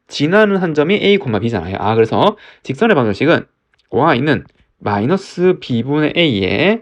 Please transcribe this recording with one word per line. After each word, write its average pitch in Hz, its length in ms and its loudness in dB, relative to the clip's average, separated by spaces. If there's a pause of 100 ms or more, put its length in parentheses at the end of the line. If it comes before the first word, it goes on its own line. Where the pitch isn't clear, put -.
지나는 196 500 2
한 175 160 -2
점이 147 220 2
A, 196 220 2
B잖아요. 107 640 -4
아, 107 160 -2
그래서 113 420 2 (260)
직선의 202 320 0
방정식은 127 500 0 (460)
Y는 139 540 0 (340)
마이너스 170 840 -2
B분의 139 560 -2
A에, 139 640 0